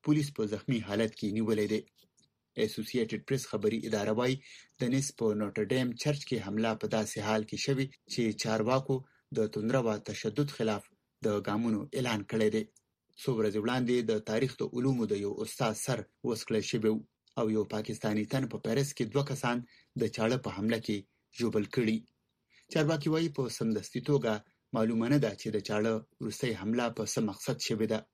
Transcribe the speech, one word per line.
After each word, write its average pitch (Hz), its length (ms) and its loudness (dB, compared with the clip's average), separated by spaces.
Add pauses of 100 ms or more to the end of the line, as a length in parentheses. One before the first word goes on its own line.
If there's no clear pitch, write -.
پولیس 151 280 4
په 113 140 -2
زخمي 107 340 -2
حالت 107 340 0
کې 104 200 -2
نیولی 107 340 2
دی. 107 120 2 (760)
اسوسییټډ 113 680 -2
پریس 135 220 -2
خبري 110 320 0
اداره 107 340 0
وایي، 123 240 2 (400)
د - 140 -4
نیس 135 260 2
په 117 180 0
نوټر 104 300 -2
ډیم 123 280 2
چرچ 147 280 -2
کې 110 240 -4
حمله 110 300 0
په 110 140 -4
داسې 110 320 0
حال 107 240 0
کې 104 140 -8
شوې 135 280 0 (220)
چې - 140 -2 (140)
چارواکو 123 600 0 (360)
د 117 60 0 (120)
توندروه 113 480 0
تشدد 110 520 -2
خلاف 107 320 -2 (400)
د 113 60 2 (120)
ګامونو 107 460 0
اعلان 123 380 -2
کړی 110 260 2
دی. 107 140 0 (540)
څو - 140 -2
ورځې 107 280 2
وړاندې 123 400 2
د 110 200 0
تاریخ 120 340 0
د - 160 -6
علومو 123 360 2
د 101 100 2
یو 101 240 -2
استاد 110 360 0
سر 123 220 -2 (220)
وسکړل 110 480 -2
شوی 110 240 2
و 110 60 0 (380)
او 117 140 0
یو 107 140 2
پاکستاني 107 640 -2
تن 131 220 0
په 113 100 -8
پاریس 139 320 0
کې - 140 -4
دوه 135 200 0
کسان 123 320 0 (400)
د 120 120 0
چاړه 113 300 2
په 107 140 -4
حمله 110 260 0
کې 107 180 -2 (380)
ژوبل 107 320 0
کړي. 110 320 2 (720)
چارواکي 156 400 2
وایي، 160 180 2
په 143 200 -2
سمدستي 113 520 -2
توګه 120 320 2 (400)
معلومه 113 360 2
نه 143 100 6
ده 113 180 4
چې - 140 -6
د 107 100 0
چاړه 107 320 2 (200)
وروستۍ 113 420 -4
حمله 113 360 0
په 113 140 -6
څه - 160 -2
مقصد 110 400 -2
شوې 110 280 0
ده. 107 120 0 (120)